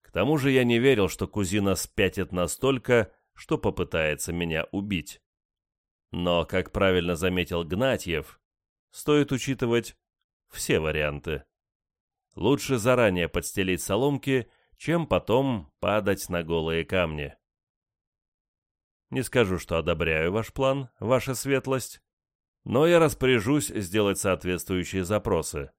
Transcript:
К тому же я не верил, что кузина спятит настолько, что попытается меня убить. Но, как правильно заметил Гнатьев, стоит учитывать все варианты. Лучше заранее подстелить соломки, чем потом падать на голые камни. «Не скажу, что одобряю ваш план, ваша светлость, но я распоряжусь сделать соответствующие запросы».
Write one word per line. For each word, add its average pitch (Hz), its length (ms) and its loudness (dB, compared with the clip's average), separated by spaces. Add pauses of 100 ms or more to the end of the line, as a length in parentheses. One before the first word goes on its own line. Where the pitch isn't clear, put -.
К - 100 -20
тому 127 260 0
же 135 140 2
я 127 120 4
не 120 160 4
верил, 113 300 4
что - 180 -6
кузина 98 480 0
спятит 92 560 -2
настолько, 113 800 0 (220)
что - 240 -6
попытается 85 720 -2
меня 82 400 -2
убить. 98 500 -6 (880)
Но, 87 340 0
как 92 260 -4
правильно 90 440 2
заметил 90 480 -2
Гнатьев, 90 760 -4 (520)
стоит 147 400 2
учитывать 120 680 -2 (520)
все - 300 -2
варианты. 76 640 -4 (920)
Лучше 131 420 0
заранее 104 500 2
подстелить 92 540 -2
соломки, 131 680 -2 (280)
чем 165 300 -2
потом 110 720 0
падать 98 500 0
на 87 140 -2
голые 80 420 -2
камни. 78 500 -2 (1700)
«Не 127 140 -4
скажу, 101 340 2
что 82 200 -4
одобряю 80 540 0
ваш 110 220 -4
план, 135 360 -2 (100)
ваша 127 340 0
светлость, 131 680 -4 (640)
но 120 220 2
я 170 140 6
распоряжусь 131 680 2
сделать 101 520 0
соответствующие 90 840 -2
запросы». 85 760 -2